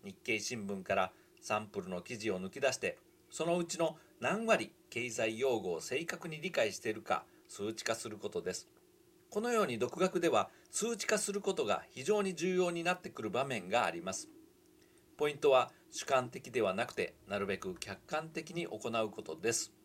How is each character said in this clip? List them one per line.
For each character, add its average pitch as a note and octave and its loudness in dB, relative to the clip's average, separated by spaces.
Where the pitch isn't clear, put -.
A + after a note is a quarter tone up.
日 G2 -12
経 A2+ 0
新 G#2 -6
聞 G2 -4
か G2 0
ら F#2 4
サ G#2+ 0
ン A2 -4
プ G2+ -6
ル F2+ -10
の F2+ -4
記 A#2+ -10
事 G#2+ -2
を F#2 0
抜 F#2 -6
き C#3 -10
出 C3 4
し - -4
て、 - -4
そ - -4
の E3+ 2
う E3+ 0
ち E3 -6
の D#3+ 2
何 G3 0
割 F#3 2
経 A#2+ -4
済 A2+ 0
用 B2 4
語 F#2 -2
を D#2+ -2
正 D3+ -4
確 F3 -6
に D3+ -8
理 D3+ -6
解 A2 2
し - -10
て A#2+ -4
い G#2+ 0
る - -8
か - -2
数 G#2+ -6
値 - -10
化 A2+ 0
す A2+ -8
る G#2 -8
こ G#2 -8
と G#2 -2
で F2+ -2
す。 - -10
こ G#3 -2
の A#3+ 0
よ A3+ 4
う F3 4
に A#2 -2
独 A#2+ 0
学 F3+ 4
で E3+ 4
は G#2+ 4
数 A3+ -2
値 - -4
化 G#3+ 4
す G3+ -2
る G3+ -2
こ G3 0
と D#3 0
が G2+ 2
非 C3 -12
常 G#3 2
に F#3 -2
重 F3+ 0
要 F3+ 4
に E3+ -4
な F3+ 2
っ F3+ -6
て - -10
く - -10
る G#2+ -2
場 B2 2
面 A2 -4
が A2+ 4
あ E2+ 2
り E2 -6
ま F#2 -4
す。 - -8
ポ D3+ 2
イ D3 0
ン C#3+ -10
ト C#3+ 6
は B2+ 6
主 - -8
観 B2+ 4
的 B2+ -12
で A#2 2
は F#2+ 4
な A#2 0
く - -12
て、 - -2
な G2+ -2
る G2 -2
べ F#2+ -2
く F#2 -6
客 G2 -10
観 D#3 -4
的 D#3+ -8
に E3+ -4
行 - -8
う A2+ -2
こ - -12
と D#2 -8
で A#2 0
す。 - -2